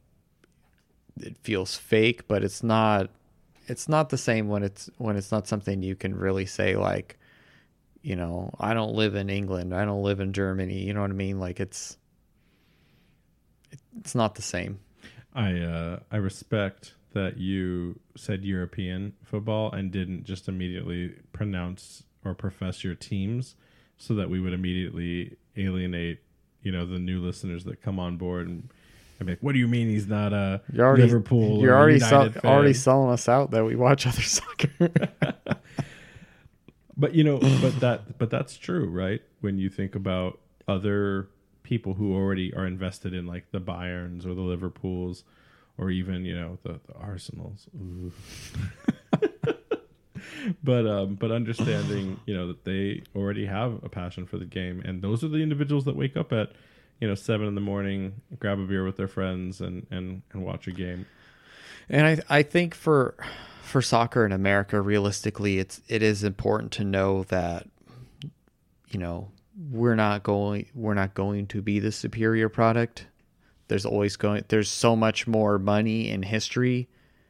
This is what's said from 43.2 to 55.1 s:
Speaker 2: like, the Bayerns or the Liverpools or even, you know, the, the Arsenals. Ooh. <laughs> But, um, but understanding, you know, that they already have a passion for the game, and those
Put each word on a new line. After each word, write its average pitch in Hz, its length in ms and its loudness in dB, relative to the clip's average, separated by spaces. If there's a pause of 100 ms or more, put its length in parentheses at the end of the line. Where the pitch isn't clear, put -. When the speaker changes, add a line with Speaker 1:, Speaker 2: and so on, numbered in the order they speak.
Speaker 2:
like, 87 260 -12
the 95 100 -4
Bayerns 87 600 -8
or 90 120 -6
the 92 60 -4
Liverpools 90 840 -4 (560)
or 95 100 -2
even, 92 360 -2
you 87 100 -6
know, 87 260 -8
the, 85 240 -10
the - 80 -20
Arsenals. - 720 -12 (100)
Ooh. 90 360 -12 (1000)
<laughs> - 180 0 (1300)
But, 123 240 2
um, 98 280 -2
but 110 160 -2
understanding, 104 920 -2
you 104 100 -4
know, 90 120 -4
that - 180 -10
they 98 380 -4 (120)
already 101 300 -4
have 107 380 -4
a - 60 -14
passion 90 360 -10
for 98 120 -10
the 92 80 -8
game, 90 380 -8
and 92 180 -8
those 107 220 -2